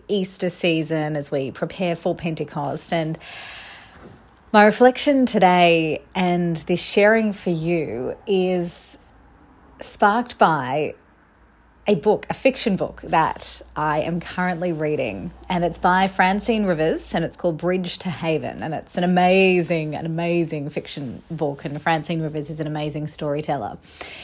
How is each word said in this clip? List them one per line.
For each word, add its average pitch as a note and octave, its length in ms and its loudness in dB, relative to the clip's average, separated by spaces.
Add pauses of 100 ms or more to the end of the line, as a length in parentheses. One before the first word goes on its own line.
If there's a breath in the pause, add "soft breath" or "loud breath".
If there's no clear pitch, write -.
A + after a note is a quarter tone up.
Easter F#3 400 -2
season, D#3 640 0
as C#3+ 160 -4
we C3+ 200 -4
prepare E3+ 440 -4
for E3+ 200 -4
Pentecost. D#3 760 -6
And D#3+ 280 -2 (1300 loud breath)
my G#3 140 8
reflection B3+ 640 6
today F3 760 4 (140)
and F3 420 0
this F3 260 -2
sharing G#3+ 520 4
for G3 160 -4
you D#3+ 680 -2 (100)
is F#3 720 2 (800)
sparked A3+ 600 2
by D3 560 2 (960)
a G#3+ 40 6
book, F#3 340 2
a - 60 -4
fiction B3 420 0
book - 260 -6
that - 600 0 (120)
I D3+ 280 0
am E3+ 180 -4
currently F3+ 520 -4
reading. D3+ 600 -4 (160)
And F3 160 0
it's E3+ 140 -2
by F#3+ 280 4
Francine G3+ 600 0
Rivers, F3 480 0
and E3 100 0
it's - 100 -6
called E3+ 220 -2
Bridge F3+ 440 -2
to F#3 100 -6
Haven. D3 520 -4
And D3+ 120 -6
it's - 240 -8
an F3 60 0
amazing, F3+ 880 4
an - 100 -8
amazing E3 640 -2
fiction - 600 -10
book. D3 340 -4
And D3 160 -6
Francine E3 400 -2
Rivers D#3 300 -6
is D3+ 100 -10
an D3+ 60 -4
amazing D3+ 420 -6
storyteller. D3 680 -4 (460 loud breath)